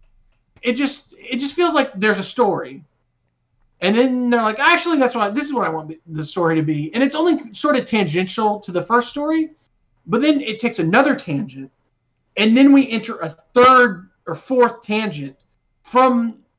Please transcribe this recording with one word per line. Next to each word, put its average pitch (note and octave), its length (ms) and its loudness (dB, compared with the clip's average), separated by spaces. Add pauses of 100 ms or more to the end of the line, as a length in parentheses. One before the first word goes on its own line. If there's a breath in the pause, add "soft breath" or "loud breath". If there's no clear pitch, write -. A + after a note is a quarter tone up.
(640)
it B3 120 0
just, - 440 -6
it A#3+ 200 -8
just C#4 160 -6
feels E4+ 200 0
like C#4 200 0
there's G3 240 2
a F#3+ 40 -4
story. C#3+ 640 -4 (960)
And G3 160 0
then B3 340 0
they're A#3+ 120 2
like, G#3+ 180 -2
"Actually, E4 380 2
that's B3 160 2
what, G#3 200 -2
this C#4+ 120 -4
is D4+ 60 -10
what G#3 140 -2
I E3 40 -4
want D#3 220 -8 (140)
the D#3 180 -8
story E3 320 -2
to D#3 60 2
be." D3+ 320 -4
And B3 80 0
it's C#4 120 0
only D#4+ 380 -2
sort D4 240 0
of - 80 -2
tangential G#3 760 -2
to - 100 -16
the F3 140 -4
first A#3+ 240 0
story, D#4 420 -4 (560)
but A3 160 0
then D4 180 2
it A3 200 -8
takes A#3 180 -4
another A3+ 380 2
tangent. C3+ 540 -8 (640)
And A3 200 4
then C#4 160 8
we C4+ 160 6
enter A3+ 320 -8
a E3 80 -6
third B3 800 2 (180)
or E3 80 -8
fourth A#3+ 480 0
tangent F3 540 -6 (460)
from, A#3+ 560 2 (200)